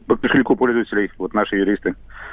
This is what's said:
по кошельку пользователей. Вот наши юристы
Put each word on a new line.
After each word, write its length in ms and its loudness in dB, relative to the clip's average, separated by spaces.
по 100 2
кошельку 400 2
пользователей. 600 0
Вот 160 -8
наши 240 -2
юристы 380 0